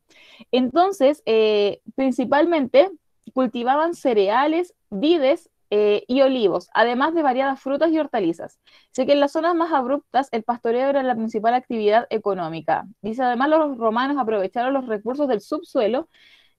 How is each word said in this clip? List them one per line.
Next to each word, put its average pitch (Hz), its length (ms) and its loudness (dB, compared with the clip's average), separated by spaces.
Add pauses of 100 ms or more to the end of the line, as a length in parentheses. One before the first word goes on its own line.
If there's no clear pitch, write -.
(500)
Entonces, 285 760 2
eh, 214 540 2 (140)
principalmente 277 960 2 (420)
cultivaban 262 640 0
cereales, 262 800 0 (160)
vides, 285 600 0 (260)
eh, 208 300 2
y 254 140 2
olivos, 240 520 0
además 247 420 0
de 330 80 0
variadas 269 380 -2
frutas 285 300 -2
y 320 80 0
hortalizas. 214 600 -4 (320)
Así 254 140 -2
que 277 60 2
en 285 60 4
las 285 140 0
zonas 330 240 -2
más 330 160 -2
abruptas, 277 580 -2
el 226 140 -6
pastoreo 240 440 -2
era 277 140 0
la 254 140 -2
principal 220 360 -2
actividad 233 580 0
económica. 165 760 -4 (160)
Dice, 220 220 -4
además, 247 240 0
los 302 280 2
romanos 233 420 -2
aprovecharon 226 540 -2
los 262 140 -4
recursos 226 400 -4
del 214 140 0
subsuelo, 247 680 -4 (500)